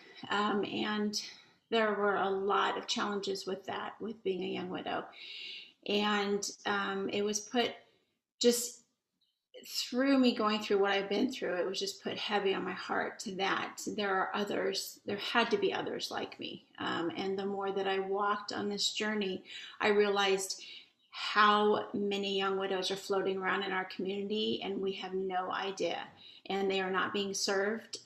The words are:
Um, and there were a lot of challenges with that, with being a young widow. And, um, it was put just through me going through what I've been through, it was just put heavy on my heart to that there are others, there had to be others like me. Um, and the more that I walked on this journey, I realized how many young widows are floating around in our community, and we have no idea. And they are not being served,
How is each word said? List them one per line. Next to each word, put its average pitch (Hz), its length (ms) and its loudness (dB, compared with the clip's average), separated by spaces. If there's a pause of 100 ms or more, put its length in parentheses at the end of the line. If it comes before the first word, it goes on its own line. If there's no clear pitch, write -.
(300)
Um, 208 340 2
and 214 580 -2 (480)
there 214 240 4
were 202 220 2
a 180 140 2
lot 196 480 2
of - 100 -8
challenges 202 580 -2
with 190 200 -6
that, 196 340 -6
with 226 240 -8
being 185 200 0
a 190 120 -4
young 180 140 -6
widow. 175 340 -4 (840)
And, 202 600 2 (160)
um, 196 440 0
it 202 140 0
was 208 180 0
put - 320 0 (640)
just - 380 4 (840)
through 269 540 2
me 247 160 8
going 214 260 2
through 208 200 2
what 202 120 4
I've 196 160 2
been 208 240 2
through, 185 220 -4
it 180 140 0
was 190 120 -4
just 196 240 -6
put - 140 -4
heavy 196 380 2
on 185 100 -2
my 185 60 -4
heart - 480 -4
to 190 160 -8
that 185 420 -2 (180)
there 202 140 -2
are 190 240 0
others, 196 720 -2
there 208 120 -2
had 226 340 0
to 208 60 4
be 196 140 2
others - 380 -4
like - 300 -8
me. - 260 -12 (140)
Um, 175 360 -2
and 196 220 -2
the 190 80 -2
more 196 260 -2
that 196 160 0
I 196 120 2
walked 202 520 0
on 208 180 -2
this 202 200 0
journey, 208 540 -2 (360)
I 214 100 4
realized 202 720 4 (480)
how 208 840 6
many 202 460 0
young 196 180 0
widows 190 320 0
are 190 60 -2
floating 190 420 0
around 190 240 0
in 190 100 -2
our 185 140 0
community, 202 800 -2
and 196 180 -4
we 190 120 -2
have 185 200 -8
no 185 380 -2
idea. 190 480 -2 (480)
And 196 220 0
they 190 120 2
are 185 80 0
not 185 240 0
being 196 220 -2
served, 202 720 0